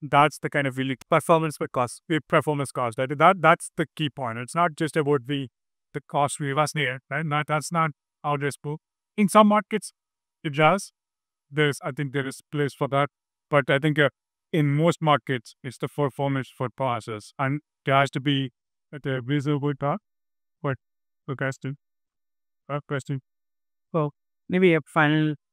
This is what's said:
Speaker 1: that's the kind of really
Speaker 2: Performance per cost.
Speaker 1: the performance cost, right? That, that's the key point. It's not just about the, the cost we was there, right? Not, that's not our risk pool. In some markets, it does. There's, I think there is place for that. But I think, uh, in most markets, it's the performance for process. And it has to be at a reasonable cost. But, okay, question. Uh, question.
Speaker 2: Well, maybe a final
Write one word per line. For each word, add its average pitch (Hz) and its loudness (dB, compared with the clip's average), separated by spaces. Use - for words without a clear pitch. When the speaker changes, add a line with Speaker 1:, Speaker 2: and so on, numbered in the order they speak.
Speaker 1:
that's 147 2
the 156 -8
kind 139 -2
of 127 -8
really 131 -2
Speaker 2:
Performance 160 2
per - -6
cost. - -4
Speaker 1:
the 156 0
performance 143 -2
cost, 123 -4
right? 135 -4
That, 175 6
that's 160 2
the 160 -2
key 151 -4
point. 117 -8
It's 123 -10
not 170 0
just 160 -2
about 143 0
the, 139 -6
the 147 -8
cost 143 -2
we 139 -4
was 147 0
there, 135 -4
right? 151 -4
Not, 147 -2
that's 151 -4
not 160 0
our 147 -2
risk 139 -6
pool. 147 -10
In 208 2
some 214 8
markets, 208 -2
it 151 -4
does. 156 2
There's, 143 0
I 170 -6
think 135 -6
there 135 -4
is 131 -12
place 143 -2
for - -4
that. 139 0
But 143 2
I 139 2
think, 151 0
uh, 143 4
in 147 2
most 165 2
markets, 143 0
it's 127 -12
the 143 -6
performance 139 -4
for 127 -4
process. 117 -6
And 143 -2
it 143 0
has 139 4
to 147 -4
be 135 -2
at 147 -14
a 131 -4
reasonable 143 -2
cost. 143 -4
But, 139 -4
okay, 135 -8
question. 135 -6
Uh, 143 -6
question. 139 -6
Speaker 2:
Well, 151 -2
maybe 180 4
a 160 2
final 156 2